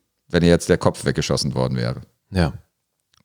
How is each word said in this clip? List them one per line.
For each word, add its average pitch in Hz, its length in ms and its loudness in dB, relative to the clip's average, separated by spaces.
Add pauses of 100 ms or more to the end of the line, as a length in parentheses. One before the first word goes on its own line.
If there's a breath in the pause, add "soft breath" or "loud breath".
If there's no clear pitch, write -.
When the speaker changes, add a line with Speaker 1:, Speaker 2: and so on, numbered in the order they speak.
(280)
Speaker 1:
wenn 85 140 2
ihr 85 60 4
jetzt 85 200 4
der 87 100 4
Kopf - 260 -2
weggeschossen 69 500 -2
worden 64 220 -2
wäre. 60 240 -4 (300)
Speaker 2:
Ja. 90 220 0 (720)